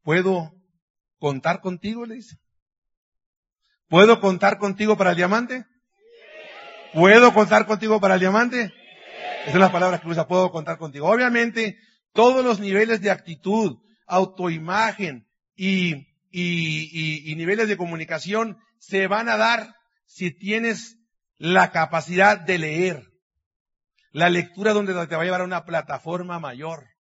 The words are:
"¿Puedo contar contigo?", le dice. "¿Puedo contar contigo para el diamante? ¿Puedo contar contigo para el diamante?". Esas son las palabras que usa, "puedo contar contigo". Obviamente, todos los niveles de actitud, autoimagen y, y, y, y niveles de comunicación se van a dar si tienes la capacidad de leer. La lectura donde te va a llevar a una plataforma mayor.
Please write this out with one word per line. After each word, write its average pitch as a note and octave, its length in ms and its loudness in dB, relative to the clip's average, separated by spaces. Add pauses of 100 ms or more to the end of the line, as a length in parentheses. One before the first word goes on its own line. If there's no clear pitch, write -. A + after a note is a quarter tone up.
"¿Puedo F3 500 -2 (680)
contar D3 420 -4
contigo?", G3+ 460 -8
le A3+ 80 -14
dice. A3 240 -20 (1500)
"¿Puedo G#3+ 320 8
contar G3+ 380 0
contigo G3+ 400 -2
para F#3+ 140 2
el E3+ 60 0
diamante? A#3+ 500 -2 (1300)
¿Puedo G#3+ 400 8
contar G#3+ 320 4
contigo G#3+ 340 0
para F#3+ 140 4
el F#3 60 2
diamante?". A3+ 520 0 (720)
Esas C#3+ 100 -8
son F3+ 80 4
las F#3+ 120 6
palabras F3+ 280 0
que D#3+ 80 -14
usa, E3 180 -4
"puedo F3+ 240 0
contar E3 280 -8
contigo". C#3+ 280 -8
Obviamente, A#3 720 0 (380)
todos B3 280 6
los A#3 180 0
niveles G#3 420 0
de G3+ 80 0
actitud, F#3 680 -4 (340)
autoimagen F3+ 1160 -4 (260)
y, F#3 400 -2
y, C#3 80 -14 (300)
y, D#3+ 1000 -6
y D#3 60 -8
niveles G3+ 320 -2
de G3+ 80 -2
comunicación E3+ 840 -8 (200)
se F#3+ 280 -4
van A3 220 -2
a A3 80 0
dar A3 400 -2 (280)
si - 280 -10
tienes A3 680 -6 (400)
la F3 320 2
capacidad E3+ 680 2
de F3+ 200 -4
leer. D#3+ 460 -4 (1080)
La E3+ 180 0
lectura F3+ 440 -2
donde G3+ 200 -2 (140)
te D3+ 80 -8
va D#3+ 80 -2
a - 20 -2
llevar F3+ 180 -2
a - 20 -4
una F3+ 200 -8
plataforma E3+ 760 -8
mayor. D3+ 480 -14 (160)